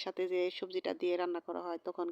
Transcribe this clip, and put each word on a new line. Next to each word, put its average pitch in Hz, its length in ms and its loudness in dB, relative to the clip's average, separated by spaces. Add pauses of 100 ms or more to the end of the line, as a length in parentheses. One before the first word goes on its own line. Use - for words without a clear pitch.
সাথে 185 260 -2
যে 180 120 4 (100)
সবজিটা 185 440 -2
দিয়ে 175 220 2
রান্না 175 240 0
করা 175 220 -4
হয় 170 220 -4
তখন 175 280 -2